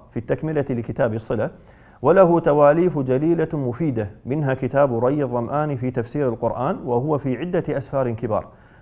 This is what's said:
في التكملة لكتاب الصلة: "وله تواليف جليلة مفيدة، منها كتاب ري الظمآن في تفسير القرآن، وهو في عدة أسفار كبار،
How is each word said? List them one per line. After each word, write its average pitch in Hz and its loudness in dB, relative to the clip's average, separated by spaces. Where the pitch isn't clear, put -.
في - -8
التكملة 143 -4
لكتاب 117 -2
الصلة: 113 -4
"وله 170 6
تواليف 151 4
جليلة 151 0
مفيدة، 123 -2
منها 135 0
كتاب 127 0
ري 147 0
الظمآن 135 -2
في 127 -4
تفسير 131 -2
القرآن، 123 -2
وهو 131 0
في 127 -2
عدة 175 -4
أسفار 135 -2
كبار، 107 -2